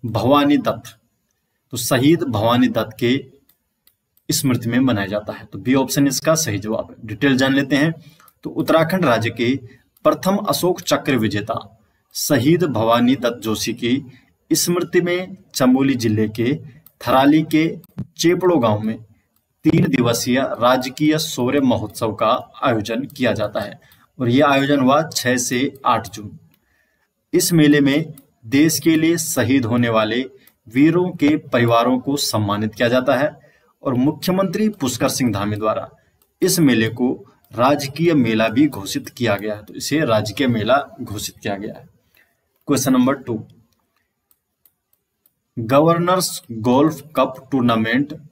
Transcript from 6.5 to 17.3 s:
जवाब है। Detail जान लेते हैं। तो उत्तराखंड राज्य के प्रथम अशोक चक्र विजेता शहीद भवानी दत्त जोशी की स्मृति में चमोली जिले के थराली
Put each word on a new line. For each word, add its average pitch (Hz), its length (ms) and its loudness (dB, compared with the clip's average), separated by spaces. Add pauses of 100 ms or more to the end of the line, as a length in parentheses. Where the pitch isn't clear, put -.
जवाब 107 300 -6
है। - 180 -18
Detail 127 300 0
जान 135 160 2
लेते 139 220 0
हैं। 156 180 2 (500)
तो 135 60 -8
उत्तराखंड 160 560 0
राज्य 113 240 2
के 117 260 -2 (500)
प्रथम 156 320 0
अशोक 185 440 -2
चक्र - 360 -2
विजेता 107 400 -2 (580)
शहीद 151 480 2
भवानी 120 520 2
दत्त 120 280 -4
जोशी 107 300 -4
की 127 280 -2 (500)
स्मृति 175 500 0
में 180 360 -4 (180)
चमोली 131 400 2
जिले 110 340 0
के 117 240 -2 (480)
थराली 139 420 4